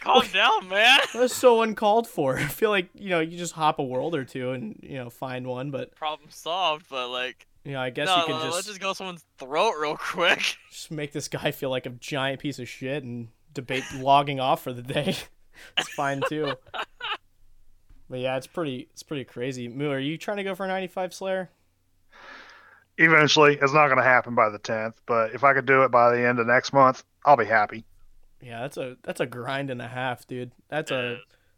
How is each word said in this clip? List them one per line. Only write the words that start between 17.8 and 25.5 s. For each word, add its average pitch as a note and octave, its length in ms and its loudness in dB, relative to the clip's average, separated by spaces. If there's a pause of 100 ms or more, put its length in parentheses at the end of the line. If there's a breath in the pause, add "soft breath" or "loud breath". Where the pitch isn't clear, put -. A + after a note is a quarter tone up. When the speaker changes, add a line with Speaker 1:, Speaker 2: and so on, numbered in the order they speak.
Speaker 2:
But B2+ 120 -10
yeah, C3 160 -2
it's C3 100 -8
pretty, C#3 460 -6
it's - 100 -20
pretty C#3 220 -10
crazy. B2+ 420 -8
Moo, C#3 240 -4
are C3+ 80 -2
you D3 180 -4
trying G#3 200 -8
to G3+ 80 -4
go F#3+ 100 -6
for F#3+ 100 -8
a F#3+ 40 -4
ninety-five F#3 440 -6
Slayer? F#3+ 380 -6 (1500 loud breath)
Speaker 3:
Eventually. D3+ 640 6
It's C#3 140 2
not D3+ 140 6
gonna C3 140 2
happen B2 320 4
by A#2 140 4
the G#2 100 -8
tenth, A2+ 480 -6
but A2+ 280 0
if B2 100 0
I C#3 80 8